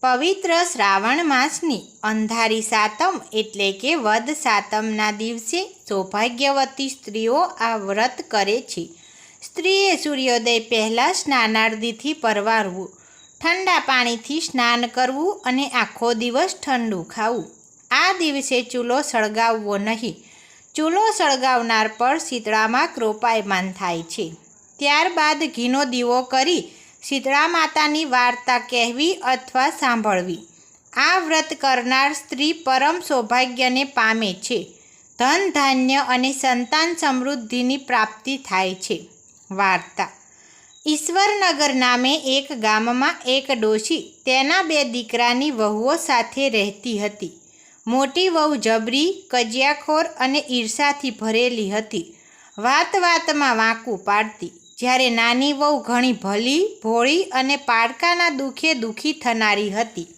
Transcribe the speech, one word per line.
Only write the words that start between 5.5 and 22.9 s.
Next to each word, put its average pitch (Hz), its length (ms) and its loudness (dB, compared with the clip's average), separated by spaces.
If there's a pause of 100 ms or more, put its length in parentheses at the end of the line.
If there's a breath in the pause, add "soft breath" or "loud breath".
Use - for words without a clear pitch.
સૌભાગ્યવતી 254 1000 -2
સ્ત્રીઓ 226 460 -4
આ 233 420 0
વ્રત 214 500 -2
કરે 208 340 0
છે. - 280 -10 (560 loud breath)
સ્ત્રીએ 381 500 2
સૂર્યોદય 240 640 0
પહેલાં 226 540 0
સ્નાનાદિથી 226 1000 0
પરવારવું, 208 840 -2 (440 loud breath)
ઠંડા 359 380 2
પાણીથી 247 600 -2
સ્નાન 240 460 0
કરવું 262 600 -2
અને 262 240 -2
આખો 240 440 -2
દિવસ 247 500 0
ઠંડુ 226 400 -2
ખાવું. 220 480 -4 (400)
આ 330 280 4
દિવસે 277 420 0
ચૂલો 247 400 -2
સળગાવવો 220 760 0
નહીં. 220 380 -4 (600 loud breath)
ચૂલો 330 260 2 (160)
સળગાવનાર 247 680 2
પર 247 300 0
શીતળામાં 226 680 0
કૃપાયમાન 214 840 0